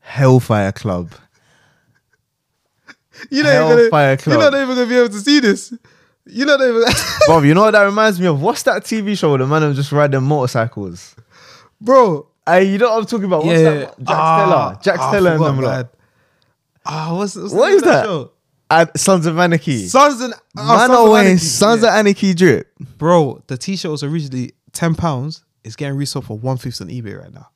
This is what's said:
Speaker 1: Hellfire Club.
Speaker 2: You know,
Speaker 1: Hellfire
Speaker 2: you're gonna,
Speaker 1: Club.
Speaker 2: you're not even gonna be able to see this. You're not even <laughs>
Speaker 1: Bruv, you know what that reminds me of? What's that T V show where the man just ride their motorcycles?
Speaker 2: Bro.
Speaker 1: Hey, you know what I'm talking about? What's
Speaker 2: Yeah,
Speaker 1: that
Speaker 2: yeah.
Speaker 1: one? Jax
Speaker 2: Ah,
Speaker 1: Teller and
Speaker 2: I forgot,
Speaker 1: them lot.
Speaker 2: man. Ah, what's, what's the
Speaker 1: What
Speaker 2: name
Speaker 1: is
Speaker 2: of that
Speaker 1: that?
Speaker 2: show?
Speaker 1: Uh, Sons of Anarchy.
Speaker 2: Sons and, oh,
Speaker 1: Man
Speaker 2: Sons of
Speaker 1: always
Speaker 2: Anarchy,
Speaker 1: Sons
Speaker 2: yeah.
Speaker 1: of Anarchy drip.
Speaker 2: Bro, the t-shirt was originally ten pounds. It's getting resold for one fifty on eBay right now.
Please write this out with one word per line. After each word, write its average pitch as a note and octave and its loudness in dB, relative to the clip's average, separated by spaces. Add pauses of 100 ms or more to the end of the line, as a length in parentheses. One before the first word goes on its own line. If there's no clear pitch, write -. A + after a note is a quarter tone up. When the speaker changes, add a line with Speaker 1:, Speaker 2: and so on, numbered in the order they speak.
Speaker 1:
Hellfire B2 0
Club. F2+ -10 (2250)
Speaker 2:
You C#4 -2
know, D4 2
Speaker 1:
Hellfire A#3+ 4
Speaker 2:
you're A#3 4
gonna, C#3 2
Speaker 1:
Club. - 0
Speaker 2:
you're D4 4
not C#4 -2
even B3+ -4
gonna B3 0
be B3 0
able A#3+ 2
to G3+ -12
see C#4+ 2
this. G#3+ -2 (540)
You're B3 -6
not C#4+ 2
even A#3 0
<laughs> - 0
Speaker 1:
Bruv, D#3+ 4
you D3+ 4
know F#3+ 4
what A3 4
that G#3 4
reminds G#3 0
me F#3 0
of? D3 0
What's F#3+ -2
that G#3+ -2
T A3 -6
V G3+ -4
show F3 -2
where C#3 0
the C3 -2
man D3+ 0
just C#3 -6
ride D3 0
their C3+ -2
motorcycles? A#2 -6 (680)
Speaker 2:
Bro. A3 2 (200)
Speaker 1:
Hey, F3+ 4
you G3 -2
know A#3+ 2
what A3+ -2
I'm G#3 -6
talking G#3 -6
about? E3 -2
What's E3 2
Speaker 2:
Yeah, D#3+ 4
Speaker 1:
that D3 -6
Speaker 2:
yeah. D#3+ 0
Speaker 1:
one? G2+ -12
Jax F3+ -2
Speaker 2:
Ah, C3+ -2
Speaker 1:
Teller F#3 2
and D#3 0
Speaker 2:
I - 0
forgot, C#3+ -2
Speaker 1:
them C3+ -4
lot. A#2 -2
Speaker 2:
man. B2 -10 (1000)
Ah, D#3 -8
what's, G3 -8
what's F#3+ -12
the D#3 -4
Speaker 1:
What C4+ 4
Speaker 2:
name G4+ 4
Speaker 1:
is D#4+ 4
Speaker 2:
of F4 2
that D4 4
Speaker 1:
that? F3+ 2
Speaker 2:
show? E3+ -8 (400)
Speaker 1:
Uh, E3 4 (100)
Sons F3+ 0
of E3 -4
Anarchy. E3 -2
Speaker 2:
Sons C4 2
and, A#3+ -8 (240)
oh, C3 -10
Speaker 1:
Man - -4 (120)
Speaker 2:
Sons B3 2
of B3+ 4
Speaker 1:
always G#3+ 6
Speaker 2:
Anarchy, F#3 4
Speaker 1:
Sons G#3+ 0
Speaker 2:
yeah. A#3 4
Speaker 1:
of F#3+ 2
Anarchy G3+ 0
drip. E3 2 (260)
Speaker 2:
Bro, D#3 0
the B2+ -10
t-shirt F#3 -8
was C#3+ -8
originally C#3+ -8 (200)
ten E3 -2
pounds. D3+ -6 (200)
It's A2+ -18
getting C#3 -8
resold C#3 -8
for G#2+ -12
one C3 -4
fifty A#2+ -12
on E2 -14
eBay G2+ -12
right F2 -20
now. - -20